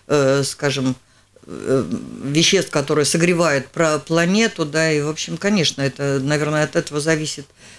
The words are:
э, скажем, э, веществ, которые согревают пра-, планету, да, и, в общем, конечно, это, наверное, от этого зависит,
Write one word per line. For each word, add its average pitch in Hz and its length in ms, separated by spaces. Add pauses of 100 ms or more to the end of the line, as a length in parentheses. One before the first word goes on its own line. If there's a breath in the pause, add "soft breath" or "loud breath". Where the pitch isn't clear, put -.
э, 139 380
скажем, 135 500 (540 soft breath)
э, 87 360 (400)
веществ, 165 460
которые 147 340
согревают 165 640
пра-, 156 300
планету, 175 680
да, 160 280
и, 151 80
в 147 80
общем, 160 280
конечно, 160 460
это, 139 400
наверное, 151 420
от 151 120
этого 151 240
зависит, 156 460 (320 loud breath)